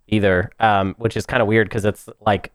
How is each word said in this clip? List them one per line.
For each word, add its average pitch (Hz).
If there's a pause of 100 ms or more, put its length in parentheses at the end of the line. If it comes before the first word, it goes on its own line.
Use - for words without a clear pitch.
either, 98
um, 98
which 113
is 107
kinda 123
weird 107
'cause 104
it's, - (160)
like, 101